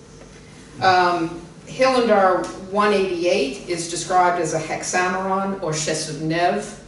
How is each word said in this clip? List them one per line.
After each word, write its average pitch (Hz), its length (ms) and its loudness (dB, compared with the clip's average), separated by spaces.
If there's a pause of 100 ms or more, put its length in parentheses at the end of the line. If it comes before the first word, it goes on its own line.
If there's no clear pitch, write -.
(800)
Um, 175 600 2 (240)
Hilandar 208 800 4 (240)
one 208 240 2
eighty-eight 185 760 0
is 170 220 -6
described 175 500 2
as 156 140 -2
a 156 60 -2
hexameron 190 1040 -2
or 156 80 -4
Shesud 156 500 -4
Nev 175 680 -2